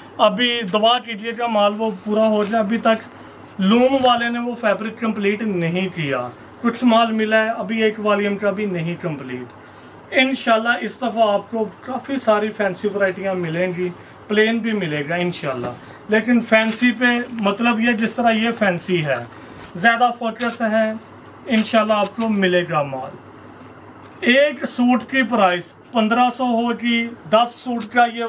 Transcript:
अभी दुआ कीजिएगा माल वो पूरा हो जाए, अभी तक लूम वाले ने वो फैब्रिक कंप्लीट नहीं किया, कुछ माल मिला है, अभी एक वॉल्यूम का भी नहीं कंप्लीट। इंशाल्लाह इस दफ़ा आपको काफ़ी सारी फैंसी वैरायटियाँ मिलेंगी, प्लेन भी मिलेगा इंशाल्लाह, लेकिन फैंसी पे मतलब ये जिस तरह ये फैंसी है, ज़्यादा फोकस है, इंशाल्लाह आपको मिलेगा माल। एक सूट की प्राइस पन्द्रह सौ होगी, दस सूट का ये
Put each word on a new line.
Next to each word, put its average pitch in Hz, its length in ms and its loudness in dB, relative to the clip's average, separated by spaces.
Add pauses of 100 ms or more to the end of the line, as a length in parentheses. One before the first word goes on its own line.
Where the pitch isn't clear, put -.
(200)
अभी 233 440 2
दुआ 214 360 2
कीजिएगा 233 480 -8
माल 208 260 2
वो 220 160 -2 (140)
पूरा 214 220 2
हो 208 180 2
जाए, 220 160 0
अभी 214 200 0
तक 226 180 2 (640)
लूम 240 380 4
वाले 240 320 2
ने 240 80 -4
वो 240 160 -4
फैब्रिक 214 440 -2
कंप्लीट 208 440 -2
नहीं 180 480 -2
किया, 139 280 -4 (440)
कुछ 233 220 -2
माल 226 280 4
मिला 220 240 2
है, 220 140 2
अभी 226 320 -4
एक 214 180 0
वॉल्यूम 202 360 0
का 202 140 -2
भी 208 160 -2
नहीं 170 300 -4
कंप्लीट। 131 1200 -10
इंशाल्लाह 247 640 2
इस 214 240 -8
दफ़ा 220 320 2
आपको 220 300 -4 (220)
काफ़ी 254 320 -6
सारी 214 320 2
फैंसी 202 380 -2
वैरायटियाँ 190 460 -2
मिलेंगी, 180 540 -2 (400)
प्लेन 220 320 2
भी 226 140 -2
मिलेगा 156 440 -2
इंशाल्लाह, 135 540 -4 (380)
लेकिन 220 320 2
फैंसी 220 500 2
पे 240 260 0 (240)
मतलब 220 380 0
ये 240 140 2
जिस 220 220 -2
तरह 233 140 2 (120)
ये 233 100 0
फैंसी 180 460 0
है, 143 180 -2 (600)
ज़्यादा 233 360 4
फोकस 233 500 -6
है, 220 360 0 (520)
इंशाल्लाह 214 480 2
आपको 208 300 -2
मिलेगा 180 560 2
माल। - 1400 -12
एक 277 380 4
सूट 247 440 0
की 262 140 2
प्राइस 190 480 0 (220)
पन्द्रह 233 360 4
सौ 254 160 -4
होगी, 233 560 0 (280)
दस 233 340 2
सूट 233 280 -4
का 240 140 4
ये 233 220 -4